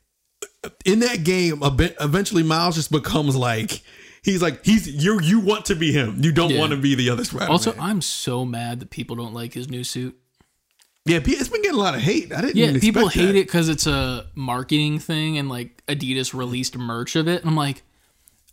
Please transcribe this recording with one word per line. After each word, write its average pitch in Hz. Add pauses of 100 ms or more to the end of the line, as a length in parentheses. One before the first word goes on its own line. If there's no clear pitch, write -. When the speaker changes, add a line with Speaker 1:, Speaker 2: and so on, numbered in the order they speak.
(840)
Speaker 1:
in 208
that 233
game, 170
a 143
bit, 160
eventually 170
Miles 160
just 156
becomes 147
like, 113 (400)
he's 190
like, 151
he's, 190
you, 170
you 185
want 208
to 202
be 156
him. 123
You 160
don't 165
Speaker 2:
Yeah. 131
Speaker 1:
wanna 151
be 139
the 123
other 120
Spider-Man. 151
Speaker 2:
Also, 220
I'm 185
so 127
mad 120
that -
people 123
don't 117
like 120
his 127
new 123
suit. 127 (880)
Speaker 1:
Yeah, 170
pe-, 269
it's 269
been 440
getting 370
a 202
lot 175
of 120
hate. 214
I -
didn't -
Speaker 2:
Yeah, 226
Speaker 1:
even 135
Speaker 2:
people 214
Speaker 1:
expect 175
Speaker 2:
hate 196
Speaker 1:
that. 196
Speaker 2:
it 190
'cause 165
it's 156
a 131
marketing 147
thing 156
and, 139
like, 120
Adidas 131
released 127
merch 120
of 160
it. 175
And 165
I'm 160
like, 139 (720)